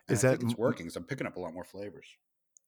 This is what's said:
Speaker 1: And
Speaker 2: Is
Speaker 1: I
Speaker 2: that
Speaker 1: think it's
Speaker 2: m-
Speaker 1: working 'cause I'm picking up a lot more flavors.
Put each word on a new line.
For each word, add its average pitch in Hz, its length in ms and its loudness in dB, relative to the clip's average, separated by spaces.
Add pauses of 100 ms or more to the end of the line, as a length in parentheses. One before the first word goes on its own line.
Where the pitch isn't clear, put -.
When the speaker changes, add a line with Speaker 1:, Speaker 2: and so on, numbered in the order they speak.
Speaker 1:
And 127 100 4
Speaker 2:
Is 117 60 4
Speaker 1:
I 131 60 8
Speaker 2:
that 135 100 6
Speaker 1:
think 117 120 0
it's 117 80 -4
Speaker 2:
m- - 40 -
Speaker 1:
working 120 220 2
'cause 85 100 -8
I'm - 100 -6
picking 131 220 -4
up - 100 -8
a - 20 -6
lot 85 140 -6
more 87 120 -10
flavors. 98 420 -12 (600)